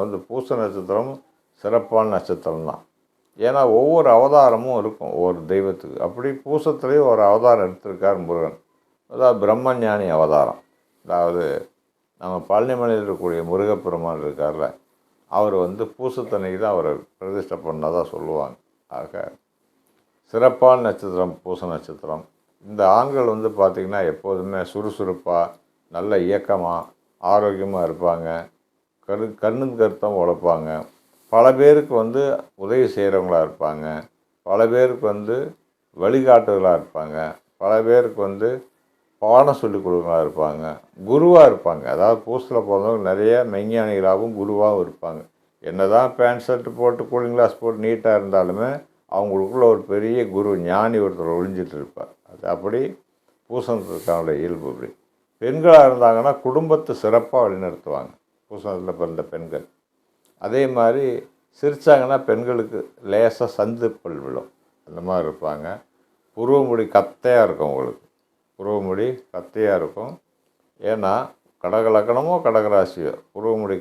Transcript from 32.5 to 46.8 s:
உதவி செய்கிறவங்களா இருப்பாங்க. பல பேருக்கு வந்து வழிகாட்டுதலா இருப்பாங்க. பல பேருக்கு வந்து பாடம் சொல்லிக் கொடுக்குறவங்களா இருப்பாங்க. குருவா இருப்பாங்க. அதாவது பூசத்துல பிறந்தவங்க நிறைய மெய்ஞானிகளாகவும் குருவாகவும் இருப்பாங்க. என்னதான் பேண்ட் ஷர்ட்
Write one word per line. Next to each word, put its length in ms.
உதவி 320
செய்கிறவங்களா 500
இருப்பாங்க. 400
பல 220
பேருக்கு 460
வந்து 220
வழிகாட்டுதலா 800
இருப்பாங்க. 400
பல 140
பேருக்கு 340
வந்து 280
பாடம் 400
சொல்லிக் 240
கொடுக்குறவங்களா 400
இருப்பாங்க. 400
குருவா 400
இருப்பாங்க. 340
அதாவது 320
பூசத்துல 400
பிறந்தவங்க 440
நிறைய 220
மெய்ஞானிகளாகவும் 880
குருவாகவும் 440
இருப்பாங்க. 380
என்னதான் 440
பேண்ட் 320
ஷர்ட் 220